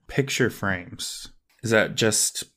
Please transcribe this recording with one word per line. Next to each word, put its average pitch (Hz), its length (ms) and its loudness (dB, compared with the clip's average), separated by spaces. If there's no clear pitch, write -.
picture 135 420 0
frames? - 800 -6
Is 113 80 -2
that 107 240 4
just - 480 2